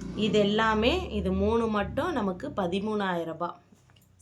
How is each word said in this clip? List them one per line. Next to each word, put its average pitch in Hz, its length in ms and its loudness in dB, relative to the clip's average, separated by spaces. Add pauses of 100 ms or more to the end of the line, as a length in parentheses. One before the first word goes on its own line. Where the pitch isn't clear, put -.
(160)
இது 208 220 2
எல்லாமே, 214 540 4 (180)
இது 190 220 -2
மூணு 214 340 2
மட்டும் 214 460 -2
நமக்கு 202 360 -2
பதிமூணாயிரம் 190 840 -2
ரூபாய். 170 240 -6 (640)